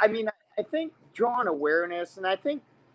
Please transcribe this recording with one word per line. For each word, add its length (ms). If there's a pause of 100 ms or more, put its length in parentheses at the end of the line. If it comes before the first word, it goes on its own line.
I 60
mean, 220 (280)
I 60
think 300 (220)
drawing 340
awareness, 680
and 100
I 100
think 260 (320)